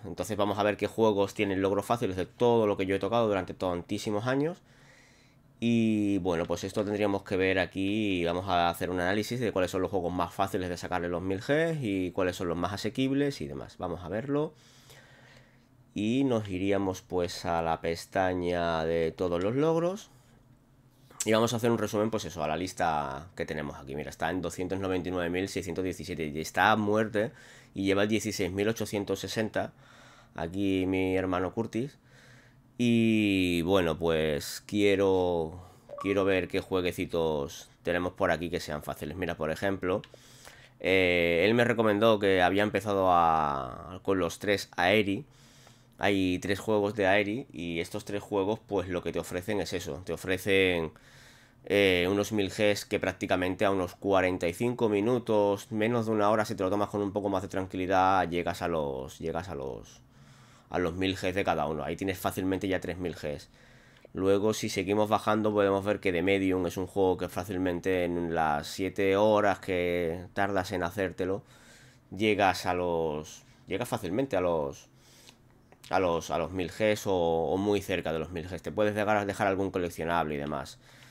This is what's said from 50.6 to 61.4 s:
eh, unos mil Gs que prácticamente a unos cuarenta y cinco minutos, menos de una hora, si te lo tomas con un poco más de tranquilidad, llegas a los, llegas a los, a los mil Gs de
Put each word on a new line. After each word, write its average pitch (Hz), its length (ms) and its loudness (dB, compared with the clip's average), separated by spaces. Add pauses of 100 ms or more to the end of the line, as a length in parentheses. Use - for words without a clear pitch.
eh, 92 420 4
unos 101 240 0
mil 104 180 0
Gs 104 360 0
que 98 140 0
prácticamente 92 640 -2
a 98 60 4
unos 90 240 -2
cuarenta 92 520 2
y 82 60 0
cinco 120 360 0
minutos, 104 840 2
menos 110 340 0
de 113 60 -2
una 104 180 4
hora, 107 160 4
si 117 80 -6
te 101 80 -4
lo 92 80 0
tomas 104 200 0
con 104 120 -2
un 101 100 -2
poco 101 180 -2
más 95 120 0
de 98 60 -10
tranquilidad, 92 840 2
llegas 85 320 -2
a 90 60 -2
los, 71 500 -4
llegas 80 320 -6
a 85 60 -8
los, 65 480 -10 (640)
a - 80 -4
los 87 160 0
mil 95 220 0
Gs 92 180 -2
de 98 100 0